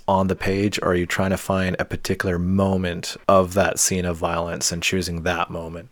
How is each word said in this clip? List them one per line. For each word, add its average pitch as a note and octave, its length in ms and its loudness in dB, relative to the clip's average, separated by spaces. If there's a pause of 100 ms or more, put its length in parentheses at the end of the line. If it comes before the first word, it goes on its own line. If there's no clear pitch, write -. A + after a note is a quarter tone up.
on F#2+ 220 2
the F2+ 60 2
page, G2 460 0
or - 80 0
are F2+ 60 4
you F2+ 100 2
trying F#2+ 240 -2
to F#2 80 0
find F#2 400 0
a - 80 -2
particular F#2+ 540 -2
moment F#2 800 0 (100)
of F#2+ 260 6
that F#2+ 240 2
scene F2+ 280 0
of E2+ 120 -2
violence E2+ 540 -2
and E2+ 100 -4
choosing E2+ 420 -2
that E2+ 280 -2
moment E2 400 -10